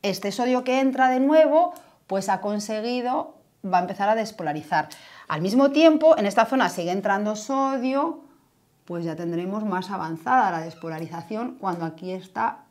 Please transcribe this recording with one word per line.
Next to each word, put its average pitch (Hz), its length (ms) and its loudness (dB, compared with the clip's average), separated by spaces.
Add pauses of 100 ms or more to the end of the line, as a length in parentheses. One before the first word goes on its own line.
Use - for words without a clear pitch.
Este 202 300 -4
sodio 254 320 0
que 254 160 2
entra 262 280 2
de 254 100 2
nuevo, 311 540 4 (340)
pues 190 220 -2
ha 190 140 0
conseguido, 214 920 -4 (280)
va 185 160 2
a 175 40 4
empezar 196 260 -2
a 220 60 4
despolarizar. 156 760 -4 (400)
Al 156 140 -4
mismo 254 280 4
tiempo, 311 460 6
en 208 80 0
esta 220 220 4
zona 240 240 0
sigue 175 200 -6
entrando 202 460 -2
sodio, 269 880 -2 (640)
pues 170 180 -6
ya 160 100 -4
tendremos 175 500 -6
más 190 260 -4
avanzada 185 600 0
la 165 120 -4
despolarización 165 1000 -10
cuando 170 240 -6
aquí 165 260 -10
está 220 500 -6 (100)